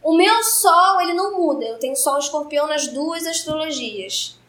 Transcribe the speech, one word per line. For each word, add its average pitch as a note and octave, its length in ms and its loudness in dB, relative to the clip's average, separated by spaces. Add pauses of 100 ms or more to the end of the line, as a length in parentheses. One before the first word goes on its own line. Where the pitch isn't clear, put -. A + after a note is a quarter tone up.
O E4 140 4
meu G4 260 4
sol, F#4 580 4
ele F4 140 0
não G4 240 -2
muda. D4 260 0
Eu A3+ 140 -8
tenho C4+ 180 -4
sol C#4 200 0
em D4 40 0
escorpião D4 460 -2
nas D4 220 -2
duas D#4+ 380 -4
astrologias. D4 1120 -6 (100)